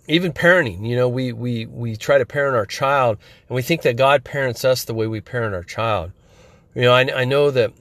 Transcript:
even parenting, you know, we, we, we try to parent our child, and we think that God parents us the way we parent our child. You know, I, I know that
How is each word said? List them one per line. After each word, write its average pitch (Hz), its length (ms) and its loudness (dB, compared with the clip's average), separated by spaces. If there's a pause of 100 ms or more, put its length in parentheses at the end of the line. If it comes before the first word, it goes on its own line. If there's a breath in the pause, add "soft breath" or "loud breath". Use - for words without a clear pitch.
even 170 240 0
parenting, 127 560 2
you 120 80 -2
know, 123 140 2
we, 127 240 -4
we, 117 320 -6
we 117 320 -10
try 139 200 2
to 127 80 2
parent 139 300 -2
our 104 100 0
child, 135 520 0 (320 soft breath)
and 123 80 -6
we 131 40 -2
think 165 200 -2
that 120 160 2
God 135 260 4
parents 131 400 -6
us 131 220 2
the 120 80 -8
way 110 120 -2
we 110 140 -4
parent 113 340 -6
our 87 120 -8
child. 104 480 -4 (600 soft breath)
You 123 100 -2
know, 123 100 6
I, 131 200 4
I 131 120 0
know 143 260 2
that 123 300 0